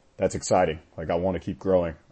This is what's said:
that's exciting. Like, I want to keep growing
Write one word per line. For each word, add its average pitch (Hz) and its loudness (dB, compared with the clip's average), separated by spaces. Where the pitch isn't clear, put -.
that's 95 0
exciting. 90 2
Like, 80 -8
I 87 0
want 87 0
to 82 -6
keep 90 -8
growing 87 2